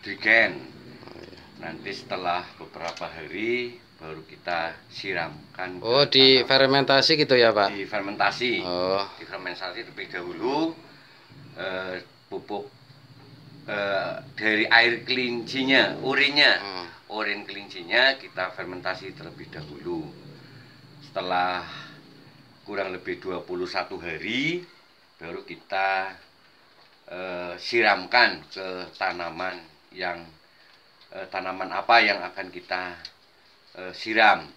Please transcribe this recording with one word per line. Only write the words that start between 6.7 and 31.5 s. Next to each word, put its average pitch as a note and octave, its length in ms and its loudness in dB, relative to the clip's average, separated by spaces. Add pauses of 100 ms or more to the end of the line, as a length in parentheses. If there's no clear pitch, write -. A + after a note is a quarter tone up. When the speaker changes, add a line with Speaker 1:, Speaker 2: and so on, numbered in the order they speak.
Speaker 2:
gitu C3+ 240 6
ya, A2+ 160 8
Pak? G2+ 160 4
Speaker 1:
Difermentasi. G2+ 880 -2
Speaker 2:
Oh. F#2 560 0
Speaker 1:
Difermentasi F#2 720 -10
terlebih G2 240 -12
dahulu, F#2 640 -2 (800)
eh, F#2 480 -6 (240)
pupuk, G2+ 400 -8 (1040)
eh, G2 420 -2 (220)
dari G#2+ 320 2
air A#2 400 6
kelincinya, B2+ 960 2
urinnya. C3+ 560 4
Speaker 2:
Hmm. F#2+ 280 -8 (280)
Speaker 1:
Urin G#2 320 -4
kelincinya G2+ 720 0
kita F#2 320 -6
fermentasi F#2 640 -8
terlebih D2 320 -14
dahulu. D2+ 640 -8 (960)
Setelah F2+ 560 -2 (1040)
kurang G2 260 -4
lebih F2+ 240 -6
dua F2+ 240 -6
puluh F2+ 240 -4
satu F2+ 320 -4
hari, G#2+ 640 -4 (560)
baru E2 240 -12
kita, F#2+ 720 -4 (960)
eh, F2+ 480 -8
siramkan G#2 960 2
ke F#2 400 -8
tanaman F2 640 -6 (320)
yang, F2 320 -6 (880)
eh, F#2+ 240 -12
tanaman F#2 400 -6